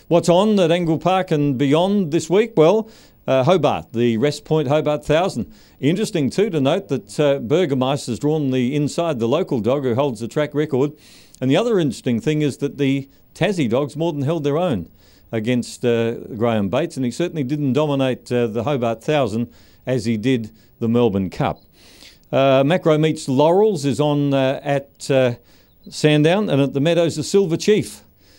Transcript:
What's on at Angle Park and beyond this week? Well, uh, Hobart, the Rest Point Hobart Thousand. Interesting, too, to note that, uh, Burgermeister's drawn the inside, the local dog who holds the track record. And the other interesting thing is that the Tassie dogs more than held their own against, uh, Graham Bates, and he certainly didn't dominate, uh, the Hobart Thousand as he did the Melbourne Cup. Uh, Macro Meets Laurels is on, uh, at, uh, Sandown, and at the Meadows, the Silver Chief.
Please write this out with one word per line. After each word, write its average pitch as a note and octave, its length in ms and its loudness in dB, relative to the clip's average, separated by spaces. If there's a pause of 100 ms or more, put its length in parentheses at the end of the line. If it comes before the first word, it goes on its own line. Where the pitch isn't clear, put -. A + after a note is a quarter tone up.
What's E3+ 220 2
on G3 320 4
at E3 100 2
Angle E3 280 0
Park F#3 340 0
and C#3+ 260 0
beyond E3 540 2
this D#3+ 180 -4
week? A3+ 260 2
Well, F#3+ 320 4 (380)
uh, C3 160 2
Hobart, C3+ 500 0
the A#2 240 2
Rest C#3+ 280 -2
Point D#3 240 -2
Hobart D3+ 360 0
Thousand. D#3 480 0 (280)
Interesting, D#3 500 0
too, G#3 200 0
to D#3+ 100 -2
note D3 260 0
that, - 320 -6
uh, C#3 220 2
Burgermeister's C3 800 -2
drawn D3 320 0
the C3 240 0
inside, D3+ 420 -2
the A#2 80 0
local D3 320 0
dog B2 240 0
who B2 140 -2
holds C3+ 240 -2
the A2+ 80 -8
track D3 260 -4
record. D3 380 -2 (480)
And C3 100 0
the C#3+ 60 4
other A3 240 2
interesting B2 400 -2
thing D3+ 220 -2
is D3 160 -2
that C#3 200 -6
the C3+ 300 -2 (260)
Tassie E3+ 340 -2
dogs C#3 280 -2
more E3 160 -2
than C#3+ 100 -6
held D#3 220 -4
their C#3+ 120 0
own D3 320 -2 (440)
against, A#2 520 -4
uh, A#2 280 0 (240)
Graham A2 320 0
Bates, D3+ 260 -4
and C3 100 -4
he A#2+ 60 -2
certainly E3+ 320 -4
didn't C#3+ 300 -2
dominate, C3+ 580 -2
uh, A#2+ 160 0
the A2+ 160 -4
Hobart A#2 400 -2
Thousand A#2+ 500 -2 (320)
as B2 200 -2
he A#2 120 0
did A2+ 360 -2 (260)
the A#2 100 -2
Melbourne G#2+ 420 2
Cup. F#2+ 300 -4 (720)
Uh, C3+ 340 4
Macro E3 320 2
Meets D#3 300 0
Laurels E3 560 2
is C3+ 160 -2
on, C#3+ 340 0
uh, C3+ 300 0
at, C#3+ 440 -6
uh, C3 260 2 (540)
Sandown, D#3 600 2
and C#3 100 2
at C3+ 120 0
the C3+ 80 -2
Meadows, E3 340 2
the D#3 80 -6
Silver F3+ 340 2
Chief. G3 460 0 (360)